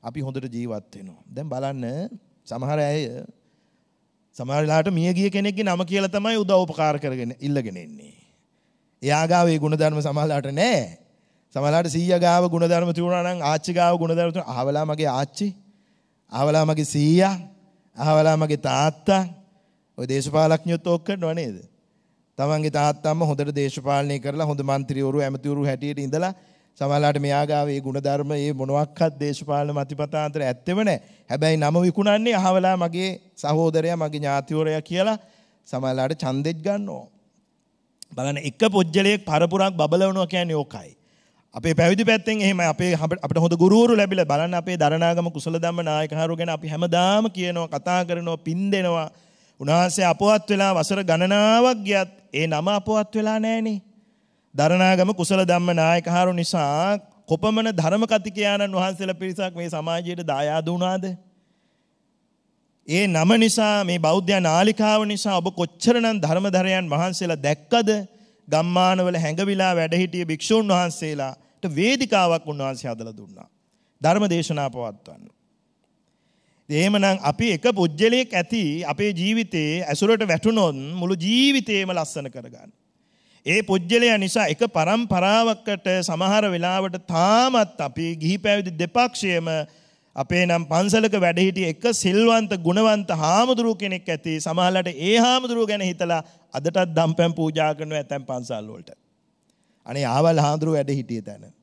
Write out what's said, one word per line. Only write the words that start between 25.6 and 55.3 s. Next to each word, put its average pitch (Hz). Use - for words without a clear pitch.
හැටියට 139
ඉඳලා 160
සමහරලාට 147
මෙයා 143
ගාව 147
ඒ 139
ගුණධර්ම, 139
ඒ 147
මොනවාක්වත් 143
දේශපාලන 147
මතිපතා 147
අතර 147
ඇත්තෙම 139
නෑ. 175
හැබැයි 156
නම 147
විකුණන්නේ 208
අහවලා 185
මගේ 175
සහෝදරයා, 160
මගේ 151
ඥාතිවරයා 151
කියලා 196
සමහරලාට 131
ඡන්දෙත් 143
ගන්නවා. 202
බලන්න 139
එක 143
පුජ්‍යලයක් 196
පරපුරක් 165
බබලවනවා 185
කියන්නේ 175
ඕකයි. 143
අපේ 160
පැවිදි 175
පැත්තෙන් 220
එහෙමයි. 190
අපේ 180
අප-, 160
අපිට 160
හොඳ 170
ගුරුවරු 220
ලැබිලා 190
බලන්න 156
අපේ 175
දරණාගම 170
කුසල 165
ධම්ම 170
නායකහරු 156
ගැන 170
අපි 160
හැමදාම 175
කියනවා, 175
කතා 180
කරනවා, 170
පින් 185
දෙනවා. 175
උන්වහන්සේ 170
අපවත් 202
වෙලා 196
වසර 180
ගණනාවක් 208
ගියත් 196
ඒ 151
නම 160
අපවත් 208
වෙලා 220
නෑනේ. 220
දරණාගම 180
කුසල 190